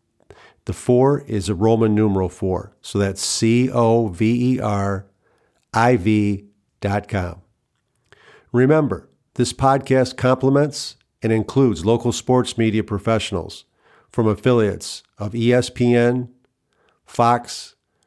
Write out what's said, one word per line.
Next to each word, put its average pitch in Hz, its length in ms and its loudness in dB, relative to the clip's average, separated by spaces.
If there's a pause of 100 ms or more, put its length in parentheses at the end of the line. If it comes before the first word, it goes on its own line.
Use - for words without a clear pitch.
(680)
The - 60 -6
four 135 500 2
is 104 260 -6
a 101 80 -4
Roman 113 360 2
numeral 101 360 2
four, - 540 -6
so - 180 -4
that's 98 200 -2
C 120 480 0
O 117 380 2
V 117 480 0
E - 60 -4
R 101 460 -4 (680)
I 120 220 4
V 101 480 0 (380)
dot 101 260 -4
com. 90 320 -6 (1120)
Remember, 127 560 2 (280)
this 123 180 -2
podcast 131 640 0
complements 135 760 0 (260)
and 113 100 0
includes 110 540 0
local 117 260 0
sports 127 460 0
media 110 260 0
professionals 104 800 -4 (460)
from 113 160 -2
affiliates 107 760 0 (140)
of 101 180 -8
E 117 160 0
S 123 200 2
P 120 240 2
N, 120 340 2 (800)
Fox, - 680 -2 (320)